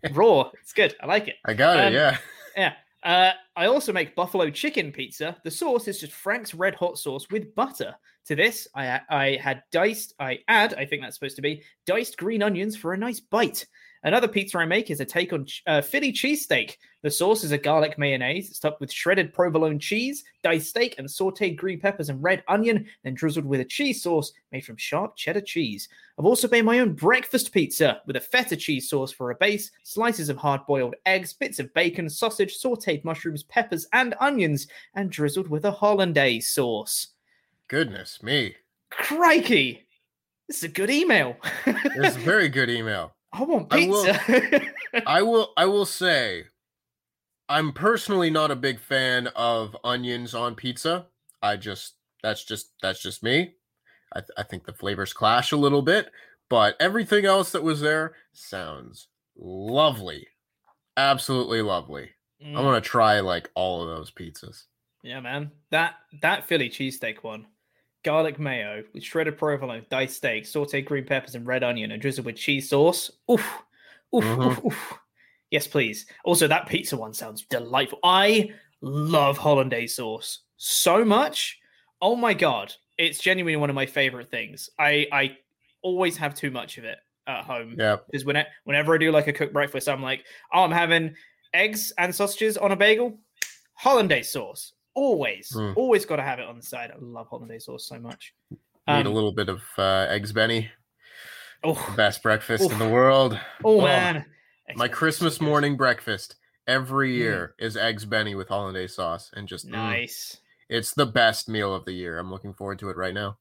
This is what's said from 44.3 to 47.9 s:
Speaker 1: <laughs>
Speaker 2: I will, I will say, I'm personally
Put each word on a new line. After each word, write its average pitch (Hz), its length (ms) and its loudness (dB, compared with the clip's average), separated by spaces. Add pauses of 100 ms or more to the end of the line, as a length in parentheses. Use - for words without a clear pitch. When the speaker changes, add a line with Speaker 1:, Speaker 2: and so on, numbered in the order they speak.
Speaker 1:
<laughs> 233 200 -4
Speaker 2:
I 156 140 4
will, 220 360 2
I 170 100 4
will 202 180 4
say, 131 600 0 (1040)
I'm 151 240 0
personally 190 580 0